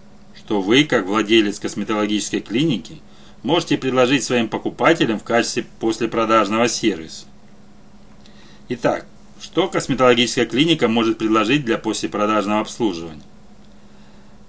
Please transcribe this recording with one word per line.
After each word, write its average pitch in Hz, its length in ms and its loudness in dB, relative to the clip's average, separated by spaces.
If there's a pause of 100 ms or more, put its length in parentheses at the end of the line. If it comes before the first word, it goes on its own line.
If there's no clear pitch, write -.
(360)
что 107 240 -4
вы, 117 240 4
как 117 220 0
владелец 104 540 2
косметологической 104 800 -4
клиники, 165 580 -4 (440)
можете 156 340 0
предложить 127 480 2
своим 117 240 0
покупателям 120 720 0
в - 40 -14
качестве 117 420 0 (140)
послепродажного 113 880 2
сервиса. 90 600 -4 (1400)
Итак, - 380 -4 (340)
что - 280 -2
косметологическая 123 800 2
клиника 147 400 2
может 113 320 0
предложить 110 460 2
для 117 120 0
послепродажного 107 840 -2
обслуживания? 85 600 -4 (1300)